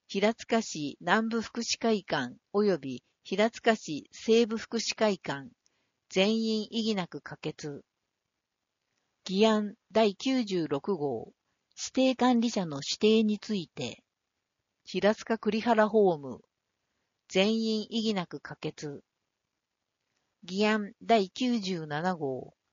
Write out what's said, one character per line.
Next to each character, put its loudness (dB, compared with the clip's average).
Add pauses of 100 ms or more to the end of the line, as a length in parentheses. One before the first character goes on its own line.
平 2
塚 -2
市 -8
南 2
部 -2
福 -10
祉 -4
会 0
館 -4 (180)
及 2
び -10 (240)
平 2
塚 2
市 -8
西 4
部 -4
福 -8
祉 -4
会 0
館、 -10 (600)
全 2
員 -2
異 -4
議 0
な -4
く -12
可 -14
決。 -10 (1400)
議 2
案 2 (160)
第 4
九 0
十 -2
六 -2
号。 -4 (440)
指 2
定 -
管 4
理 0
者 -2
の -6
指 -6
定 6
に 0
つ -4
い -4
て、 -10 (800)
平 2
塚 -4
栗 0
原 4
ホ 6
ー -6
ム、 -12 (880)
全 2
員 -2
異 -2
議 0
な -4
く -12
可 -14
決。 -10 (1400)
議 -2
案 -2 (100)
第 4
九 0
十 -4
七 -2
号。 -6 (180)